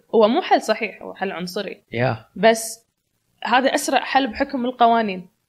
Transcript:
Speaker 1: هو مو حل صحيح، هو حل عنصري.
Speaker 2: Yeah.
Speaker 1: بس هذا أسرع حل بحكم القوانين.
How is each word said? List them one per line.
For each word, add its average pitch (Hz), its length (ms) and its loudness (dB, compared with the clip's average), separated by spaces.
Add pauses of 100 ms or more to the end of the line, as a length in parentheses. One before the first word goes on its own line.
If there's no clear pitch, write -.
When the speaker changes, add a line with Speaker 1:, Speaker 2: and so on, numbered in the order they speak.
(140)
Speaker 1:
هو 214 140 6
مو 311 140 0
حل 339 200 2
صحيح، 214 400 -4
هو 175 120 -14
حل 190 180 -6
عنصري. 180 420 -8
Speaker 2:
Yeah. 117 420 -4 (200)
Speaker 1:
بس 226 500 0 (580)
هذا 254 300 2
أسرع 277 300 -2
حل 269 220 0
بحكم 269 380 -4
القوانين. 226 640 0 (200)